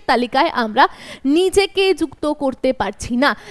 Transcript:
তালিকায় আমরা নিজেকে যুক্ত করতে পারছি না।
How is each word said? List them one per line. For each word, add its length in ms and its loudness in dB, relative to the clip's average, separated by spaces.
তালিকায় 440 0
আমরা 380 2
নিজেকে 680 2
যুক্ত 320 -6
করতে 480 -2
পারছি 420 -6
না। 200 2